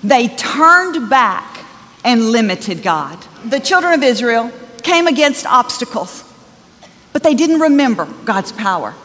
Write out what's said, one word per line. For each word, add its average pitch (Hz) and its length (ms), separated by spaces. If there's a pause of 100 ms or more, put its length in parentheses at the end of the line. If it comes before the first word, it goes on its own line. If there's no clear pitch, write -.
They 240 240
turned 330 800
back 233 480 (460)
and 226 280
limited 196 520
God." 156 340 (260)
The 254 160
children 349 340
of 285 100
Israel 233 480 (320)
came 339 240
against 285 400
obstacles, 240 760 (880)
but - 120
they - 100
didn't 320 260
remember 277 480 (160)
God's 196 280
power. 175 420 (120)